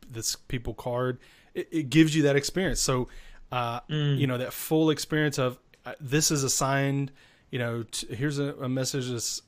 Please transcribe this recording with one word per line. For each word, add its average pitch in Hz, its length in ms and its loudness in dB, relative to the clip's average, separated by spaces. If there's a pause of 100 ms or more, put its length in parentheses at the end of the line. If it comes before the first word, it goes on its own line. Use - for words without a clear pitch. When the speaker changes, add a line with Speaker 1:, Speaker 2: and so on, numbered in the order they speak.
(100)
Speaker 1:
this 117 260 -4
people 120 380 -6
card, 123 460 -2 (340)
it, 180 180 -6
it 147 200 -2
gives 156 240 8
you 156 80 4
that 139 120 4
experience. 143 460 0
So, 127 280 0 (420)
uh, 120 300 -4
Speaker 2:
Mm. 147 360 0
Speaker 1:
you 135 80 2
know, 127 140 0
that 123 140 -6
full 160 360 2
experience 151 480 0
of, 127 220 0 (260)
uh, 123 160 -12
this 151 300 2
is 143 120 2
assigned 139 680 0 (400)
you 131 80 -4
know, 117 240 -2
t-, - 320 -8
here's 143 240 -2
a, 143 160 -2
a 127 140 -4
message 131 400 -2
that's, 120 380 -4